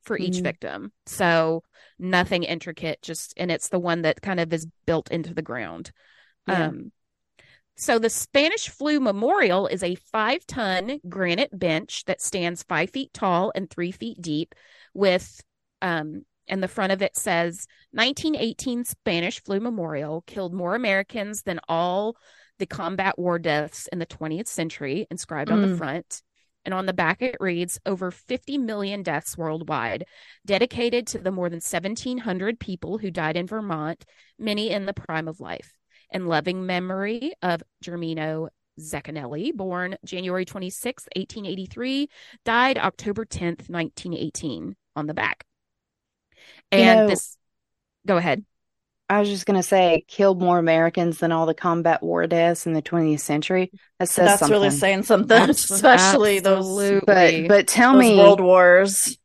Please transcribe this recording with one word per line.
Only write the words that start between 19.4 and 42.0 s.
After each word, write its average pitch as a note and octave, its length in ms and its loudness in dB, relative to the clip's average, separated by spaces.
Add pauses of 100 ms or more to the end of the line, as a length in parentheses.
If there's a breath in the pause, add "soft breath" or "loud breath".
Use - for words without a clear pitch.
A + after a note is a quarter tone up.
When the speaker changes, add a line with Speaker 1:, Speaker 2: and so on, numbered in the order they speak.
Speaker 1:
Flu G3 180 -4
Memorial E3 680 -6
killed F#3 260 -10
more F3+ 220 -4
Americans G#3 680 -4
than E3+ 160 -6 (100)
all F3+ 480 -2 (420)
the F#3+ 80 -6
combat F#3+ 520 -4
war F3 200 -2
deaths D#3+ 520 -4
in F3+ 80 -8
the E3 80 -6
twentieth D#3+ 400 -8
century," D#3+ 640 -6
inscribed D#3 400 -8
on G#3+ 120 4
the G3 60 2
Speaker 3:
Mm. F3 100 -2
Speaker 1:
front. D#3 440 -8 (440)
And F#3 80 -6
on F#3+ 120 -4
the F#3+ 60 -4
back, F3+ 300 -2
it B3+ 180 -4
reads, F3 460 -4
"Over F#3 240 -4
fifty B3+ 480 -10
million G3+ 440 -6
deaths D#3+ 360 -6
worldwide, D#3 680 -6 (420 soft breath)
dedicated A#3 600 -2
to A3 100 -8
the F#3 140 -4
more F3+ 160 -4
than E3+ 120 -8
seventeen A3 580 -6
hundred A3 420 -6
people F3+ 380 -8
who G#3 120 -6
died E3 280 -4
in F3+ 80 -6
Vermont, F3+ 580 -8 (340)
many G#3+ 320 -4
in G3 160 -4
the G3 80 -6
prime D#3+ 320 -8
of D#3+ 140 -12
life. E2+ 320 -14 (380)
In F#3 160 -6
loving F3 400 -2
memory G3 680 -6 (100)
of E3+ 200 -2 (200)
Germino D#3+ 640 -6 (300)
Zecchinelli, D#3 760 -10
born F#3 500 -6
January F#3 400 -6
twenty-sixth, F#3+ 720 -10
eighteen F#3+ 300 -10
eighty-three, A#3+ 640 -6 (340 soft breath)